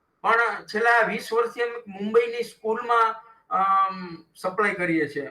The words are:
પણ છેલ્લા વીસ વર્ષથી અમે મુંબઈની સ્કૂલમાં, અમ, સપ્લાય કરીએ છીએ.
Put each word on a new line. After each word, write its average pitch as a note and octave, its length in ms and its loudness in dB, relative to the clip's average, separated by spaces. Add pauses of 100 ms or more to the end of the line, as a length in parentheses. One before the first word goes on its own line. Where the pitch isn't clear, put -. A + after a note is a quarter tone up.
(220)
પણ A3 420 2
છેલ્લા A#3 420 2
વીસ G#3 260 -6
વર્ષથી A#3 280 0
અમે A#3+ 260 -4
મુંબઈની A3 560 0
સ્કૂલમાં, A3+ 720 0 (360)
અમ, F#3+ 760 0 (120)
સપ્લાય G3 380 -2
કરીએ E3 340 0
છીએ. C#3 220 -8